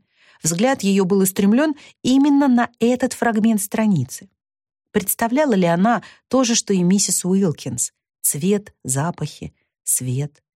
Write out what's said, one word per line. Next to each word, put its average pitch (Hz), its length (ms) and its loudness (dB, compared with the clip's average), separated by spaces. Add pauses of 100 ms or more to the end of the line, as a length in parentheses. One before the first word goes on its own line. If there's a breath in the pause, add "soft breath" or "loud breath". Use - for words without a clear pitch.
(440 soft breath)
Взгляд 175 400 -2
ее 196 220 2
был 196 160 2
устремлен 208 520 2 (300 loud breath)
именно 277 440 2
на 240 220 2 (100)
этот 247 340 0
фрагмент 226 460 0
страницы. 196 720 -2 (640)
Представляла 233 600 0
ли 190 120 2
она 180 380 2 (240 loud breath)
то 262 160 2
же, 233 100 0
что - 180 -2
и 185 120 2
миссис 190 420 0
Уилкинс? 180 680 -2 (280)
Цвет, 196 640 -2
запахи, 139 720 -6 (280)
свет, 127 600 -6 (120)